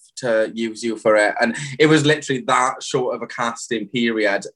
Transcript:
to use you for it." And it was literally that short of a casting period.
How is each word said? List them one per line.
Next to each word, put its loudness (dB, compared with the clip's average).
to 0
use -6
you -4
for 2
it." 4
And 0
it 8
was 6
literally 0
that 0
short -2
of -12
a -8
casting -6
period. 0